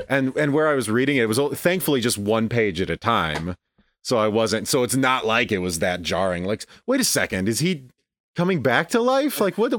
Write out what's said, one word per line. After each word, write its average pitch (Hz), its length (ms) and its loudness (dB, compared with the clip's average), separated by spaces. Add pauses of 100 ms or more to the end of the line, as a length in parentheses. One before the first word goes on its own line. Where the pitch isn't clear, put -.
And, 131 280 0
and 143 180 0
where 156 140 2
I 147 60 2
was 123 140 -2
reading 131 280 2
it, 123 60 2
it 113 40 2
was 110 140 2
o-, 143 100 0
thankfully 160 500 0
just 110 180 0
one 110 300 0
page 107 320 0
at 85 80 -2
a 82 80 -2
time. 87 600 -2 (480)
So 127 120 0
I 110 120 2
wasn't, 107 400 0
so 127 160 2
it's 110 120 -2
not 127 300 2
like 113 260 2
it 98 60 2
was 90 220 -2
that 90 200 -2
jarring. 90 440 -2
Like, 104 200 -4 (220)
wait 262 140 0
a 233 40 0
second, 95 440 -2
is 113 100 0
he 147 300 -2 (480)
coming 175 260 0
back 131 280 2
to 233 120 2
life? 269 380 0
Like, 190 180 0
what, 240 200 0